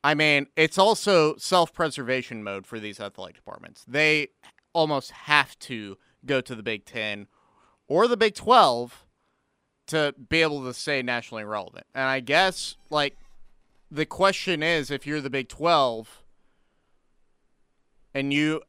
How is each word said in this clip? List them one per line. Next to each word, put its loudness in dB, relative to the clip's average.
I 4
mean, 2
it's 2
also 4
self-preservation -2
mode -10
for -12
these -12
athletic -12
departments. -20
They 0
almost -2
have 0
to -12
go 0
to -10
the -12
Big -6
Ten -8
or 2
the 0
Big 0
twelve 2
to 0
be 2
able 0
to -8
stay -4
nationally -6
relevant. -8
And -2
I -2
guess, 0
like, -2
the -4
question 0
is, -2
if -8
you're -4
the -8
Big -4
twelve 0
and -2
you 0